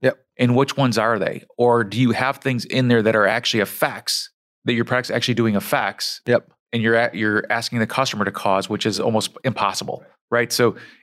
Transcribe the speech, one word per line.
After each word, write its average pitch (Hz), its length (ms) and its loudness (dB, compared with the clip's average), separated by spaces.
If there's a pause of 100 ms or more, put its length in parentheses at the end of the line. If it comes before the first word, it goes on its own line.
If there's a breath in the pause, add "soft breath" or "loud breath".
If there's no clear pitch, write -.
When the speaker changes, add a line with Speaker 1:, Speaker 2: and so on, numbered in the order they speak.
Speaker 1:
Yep. 131 180 0 (200)
Speaker 2:
And 123 180 4
which 139 220 2
ones 127 180 2
are 113 220 2
they? 92 260 -4 (140)
Or 120 260 4
do 101 160 -4
you 123 120 4
have 131 260 -2
things 127 260 -2
in 127 240 0
there 117 140 4
that 110 120 4
are 104 120 4
actually 113 340 0
effects - 720 -4 (340)
that 123 80 0
your 117 140 0
product's 127 240 -2
actually 120 240 -2
doing 113 220 2
effects? - 680 -4
Speaker 1:
Yep. 120 240 0 (220)
Speaker 2:
And 117 100 -2
you're 113 140 2
at, 117 180 0
you're 104 360 -2
asking 117 300 -2
the 110 60 0
customer 113 380 -2
to 98 80 -2
cause, 98 380 -2
which 104 160 -2
is 101 120 -2
almost 110 460 -2
impossible, 107 580 -4 (280 soft breath)
right? 120 200 0
So 117 240 2 (280 loud breath)